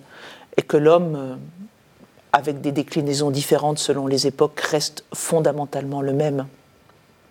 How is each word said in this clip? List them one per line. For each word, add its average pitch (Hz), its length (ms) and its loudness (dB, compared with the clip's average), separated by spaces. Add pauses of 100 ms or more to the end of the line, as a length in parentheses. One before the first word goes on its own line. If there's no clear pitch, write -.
(560)
et - 60 4
que - 160 0
l'homme, 160 380 6
euh, 135 200 -8 (960)
avec 139 300 0
des 143 100 0
déclinaisons 143 600 0
différentes 147 480 2
selon 139 280 0
les 135 180 0
époques, 147 360 2
reste - 420 -2 (100)
fondamentalement 143 880 -2
le 139 120 -2
même. 139 340 -2 (840)